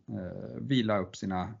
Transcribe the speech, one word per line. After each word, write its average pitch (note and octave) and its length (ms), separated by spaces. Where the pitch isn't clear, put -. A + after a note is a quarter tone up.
eh, G2+ 540
vila A2+ 380
upp F#2 160
sina, F#2+ 440